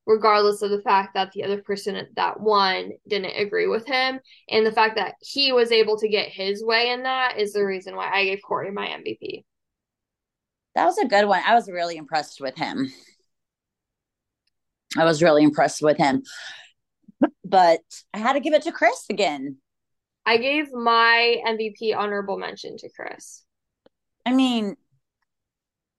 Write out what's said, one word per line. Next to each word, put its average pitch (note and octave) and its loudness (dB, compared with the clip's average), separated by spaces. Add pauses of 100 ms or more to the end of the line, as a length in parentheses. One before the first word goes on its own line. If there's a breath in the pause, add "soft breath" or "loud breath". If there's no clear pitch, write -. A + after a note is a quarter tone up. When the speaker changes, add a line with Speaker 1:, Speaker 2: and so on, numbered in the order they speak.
Speaker 1:
regardless G#3 4
of G3+ -4
the G3+ -2
fact G3 0
that F#3+ -2
the G3 -8
other G3+ -4
person G3 -8
that F#3 -2
won G3 2 (180)
didn't G3 -4
agree F#3 -2
with A3 -2
him. C4 -2 (300 soft breath)
And A3 2
the A3 2
fact A3 2
that F#3 -4
he C#4 -2
was A#3+ 2
able G#3+ 4
to G#3+ -2
get G3+ -2
his G3+ -6
way A#3 0
in B3 -4
that C4 -2
is G#3 -2
the G3+ 0
reason F#3+ -6
why F#3+ -6
I G3 2
gave G3 -4
Corey G3 -6
my G3+ -6
M - -10
V - -8
P. - -12 (1300)
Speaker 2:
That - 2
was F4+ 2
a G4+ 0
good G3+ 2
one. F3+ 0
I G#3 4
was A#3 2
really E3+ -6
impressed D3+ -8
with C3 -8
him. C3 -6 (2000 loud breath)
I E3 2
was D#3+ 2
really D3+ 6
impressed D3 2
with D3 4
him. C3+ 2 (1200 loud breath)
But F3+ 4 (340)
I - -10
had A#3 0
to C#4+ 0
give D4+ 2
it D4+ 0
to E4 -4
Chris G4 0
again. C#3+ -2 (680)
Speaker 1:
I A#3 4
gave C#4 -2
my A#3 4 (100)
M A3 -2
V G#3+ -6
P A3 -2
honorable G3+ -4
mention F3+ -12
to - -20
Chris. - -16 (800)
Speaker 2:
I B3+ 0
mean, A#3+ 2 (1200)